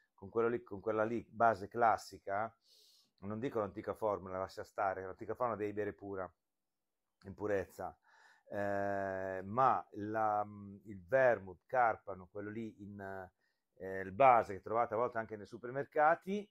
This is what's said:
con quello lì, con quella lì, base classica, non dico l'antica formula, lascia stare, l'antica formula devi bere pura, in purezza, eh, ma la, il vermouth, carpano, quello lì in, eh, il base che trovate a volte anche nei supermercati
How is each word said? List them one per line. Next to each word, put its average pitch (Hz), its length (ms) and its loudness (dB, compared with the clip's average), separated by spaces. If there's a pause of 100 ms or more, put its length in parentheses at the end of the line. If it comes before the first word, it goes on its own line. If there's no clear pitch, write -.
(140)
con 98 140 -16
quello 113 200 2
lì, 120 140 -2
con 101 180 -10
quella 107 240 0
lì, 113 240 -2
base 107 400 2
classica, 107 840 0 (640)
non 104 200 -8
dico 120 200 -4
l'antica 101 360 -4
formula, 92 440 -4
lascia 95 260 -6
stare, 95 400 -2
l'antica 95 300 -8
formula 117 240 -2
devi 104 140 -2
bere 101 200 -2
pura, 98 400 -10 (920)
in 98 100 -12
purezza, 95 640 -4 (520)
eh, 98 960 -2
ma 110 480 4
la, 107 540 0 (380)
il 101 220 -14
vermouth, 104 600 4
carpano, 101 640 0
quello 104 220 -8
lì 107 320 -8
in, 98 460 -10 (460)
eh, 95 260 -8
il 95 120 -8
base 113 420 8
che 90 60 -10
trovate 113 340 -2
a - 20 0
volte 117 220 0
anche 110 180 -6
nei 101 100 -12
supermercati 151 1040 0